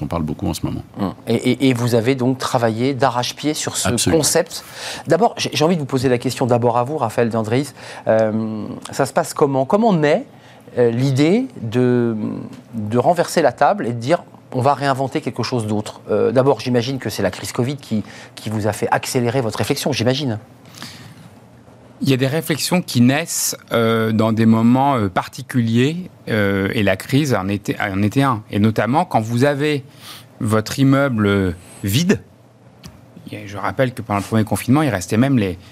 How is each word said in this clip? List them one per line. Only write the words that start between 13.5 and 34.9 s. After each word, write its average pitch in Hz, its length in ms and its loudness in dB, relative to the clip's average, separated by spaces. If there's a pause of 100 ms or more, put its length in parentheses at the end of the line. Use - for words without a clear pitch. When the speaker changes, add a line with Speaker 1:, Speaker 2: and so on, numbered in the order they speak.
Speaker 2:
table 165 340 0
et 120 80 -4
de 120 40 -6
dire 135 240 0 (340)
on 127 40 0
va 139 140 4
réinventer 135 460 -2
quelque 127 220 -6
chose 113 240 -2
d'autre ? 107 340 -4 (100)
Euh, 104 200 2
d'abord, 131 300 2
j'imagine 123 380 -2
que 117 120 -6
c'est 101 140 -4
la 92 80 -2
crise - 180 -12
covid 131 260 -4
qui, 107 280 -4 (320)
qui - 140 -10
vous 110 180 -2
a 101 40 2
fait 113 200 -4
accélérer 120 480 0
votre 113 180 -4
réflexion, 139 340 -2
j'imagine. 123 460 0 (1600)
Speaker 3:
Il 208 60 0
y 135 40 4
a 131 40 4
des 131 120 0
réflexions 160 520 -2
qui 131 200 0
naissent, 139 560 2 (160)
euh, 113 400 2
dans 110 180 2
des 110 160 2
moments, 123 500 4
euh, 104 120 0
particuliers, 131 1000 -2 (200)
euh, 98 440 0
et 107 120 0
la 95 100 4
crise 135 400 0
en 95 140 -2
était, 101 320 -4
en 98 220 -2
était 104 200 2
un. 123 200 0 (100)
Et 104 80 0
notamment 110 440 2
quand 127 160 0
vous 117 220 -2
avez 143 400 0 (560)
votre 110 400 0
immeuble, 135 480 4
euh, 98 260 2 (300)
vide, 143 380 0 (1120)
et 104 160 -14
je 101 80 -14
rappelle 110 360 -2
que 113 100 -10
pendant 104 180 0
le 95 40 -2
premier 110 200 2
confinement, 120 380 2
il 151 80 2